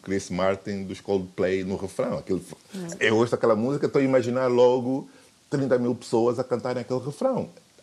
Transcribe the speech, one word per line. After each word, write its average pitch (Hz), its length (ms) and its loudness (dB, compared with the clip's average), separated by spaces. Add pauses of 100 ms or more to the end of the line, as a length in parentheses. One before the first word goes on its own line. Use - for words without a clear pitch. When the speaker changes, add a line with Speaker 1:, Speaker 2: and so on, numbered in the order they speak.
Speaker 1:
Chris 95 280 -6
Martin 95 540 -2
dos 92 180 -12
Coldplay 95 640 -2
no 95 100 -4
refrão. 104 420 -4
Aquilo, 92 240 -4 (320)
Speaker 2:
Hum. 185 140 -10 (100)
Speaker 1:
eu 110 200 2
ouço 117 180 2
aquela 113 220 2
música, 135 300 -2
estou 143 140 2
a 139 40 2
imaginar 127 420 2
logo 123 640 4 (400)
trinta 135 280 2
mil 120 180 0
pessoas 117 440 0
a 127 60 -2
cantarem 123 360 -4
aquele 127 220 -4
refrão. 208 460 -2 (340)